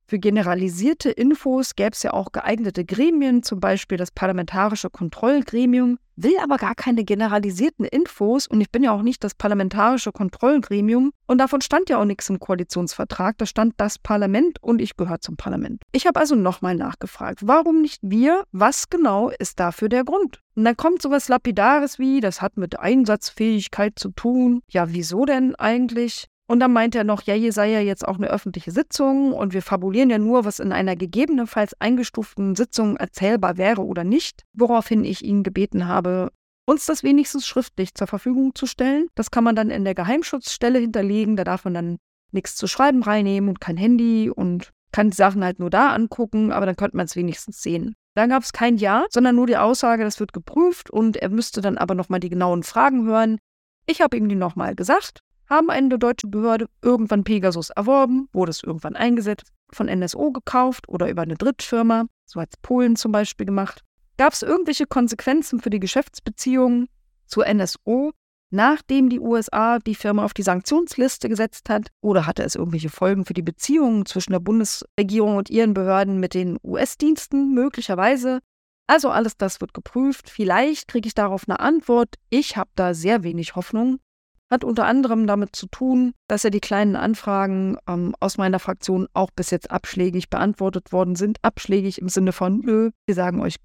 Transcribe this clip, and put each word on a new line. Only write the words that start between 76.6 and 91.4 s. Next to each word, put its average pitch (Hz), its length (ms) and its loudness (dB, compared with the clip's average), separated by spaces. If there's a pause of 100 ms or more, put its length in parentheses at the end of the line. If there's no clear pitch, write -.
U-S-Diensten 277 920 -2
möglicherweise? 247 880 0 (480)
Also 285 220 2
alles 220 260 0
das - 240 -4
wird - 140 -10
geprüft. - 560 -4
Vielleicht 226 580 0
kriege 226 200 -4
ich 214 60 -6
darauf 196 320 -2
eine - 140 -2
Antwort. 240 560 2 (140)
Ich 277 260 -2
hab 190 200 -6
da 180 180 0
sehr 185 300 0
wenig 170 340 -6
Hoffnung. 233 420 -2 (540)
Hat 254 120 0
unter 233 180 0
anderem 226 440 2
damit 202 280 -2
zu - 120 -12
tun, 254 440 0 (160)
dass 208 160 -2
ja 220 60 2
die 202 100 0
kleinen 202 380 0
Anfragen, 196 800 -2 (100)
ähm, 175 320 -2
aus - 180 -2
meiner 190 220 2
Fraktion 185 540 -4
auch 185 180 -2
bis - 180 -6
jetzt - 220 -4
abschlägig 180 580 -4
beantwortet 190 640 -2
worden 180 240 0
sind. 208 260 -2